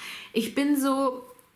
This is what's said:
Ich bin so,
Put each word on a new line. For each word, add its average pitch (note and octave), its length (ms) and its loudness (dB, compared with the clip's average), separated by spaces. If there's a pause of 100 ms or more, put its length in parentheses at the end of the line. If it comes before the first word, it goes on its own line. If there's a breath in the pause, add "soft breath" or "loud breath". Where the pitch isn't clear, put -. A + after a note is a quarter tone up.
(320 loud breath)
Ich A3+ 220 0
bin C#4+ 260 2
so, C4+ 440 2 (320)